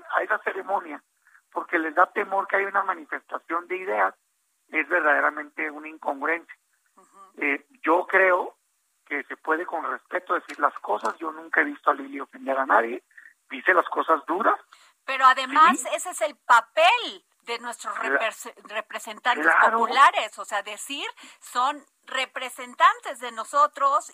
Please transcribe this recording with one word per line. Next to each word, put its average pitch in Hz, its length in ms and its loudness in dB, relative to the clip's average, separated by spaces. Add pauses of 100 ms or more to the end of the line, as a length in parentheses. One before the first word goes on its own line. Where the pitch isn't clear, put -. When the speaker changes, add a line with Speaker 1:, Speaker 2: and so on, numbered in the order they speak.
(160)
Speaker 1:
a - 60 0
esa 202 180 -2
ceremonia 185 600 -6 (500)
porque 175 280 -4
les 160 160 -4
da 180 120 4
temor 196 400 -4
que 202 100 -2
haya 196 100 0
una 196 160 -2
manifestación 165 840 -8
de 180 100 -6
ideas 190 360 -2 (560)
es 156 200 -2
verdaderamente 151 800 0
una 151 180 -14
incongruencia. 156 680 -6 (400)
Speaker 2:
Ujú. - 240 -20 (180)
Speaker 1:
Eh, 143 300 -4 (160)
yo 170 240 2
creo 185 500 2 (480)
que 143 200 -6
se 131 120 -14
puede 160 300 -2
con 160 160 -6
respeto 139 500 -6
decir 151 260 -6
las 147 200 2
cosas. 214 400 -4
Yo 160 120 -8
nunca 160 300 -2
he 294 40 2
visto 285 260 -2
a - 20 2
Lili 139 260 -8
ofender - 380 -6
a 135 80 0
nadie. 226 380 2 (480)
Dice 262 220 0
las 170 160 4
cosas 151 360 0
duras. 180 340 0 (460)
Speaker 2:
Pero 269 200 0
además 269 540 6
Speaker 1:
Sí. - 140 -8
Speaker 2:
ese 339 180 -6
es - 100 -6
el 302 160 -2
papel 311 880 2 (180)
de 233 180 -8
nuestros 233 360 -10
Speaker 1:
Cla- - 140 -4
Speaker 2:
represe-, 226 460 -2 (140)
representantes 214 760 -4
Speaker 1:
Claro. 226 340 6
Speaker 2:
populares, 262 600 4
o 190 60 -10
sea, 202 180 -4
decir 277 420 -10 (340)
son 269 460 -2 (200)
representantes 262 1120 -2
de 240 140 -8
nosotros 285 800 0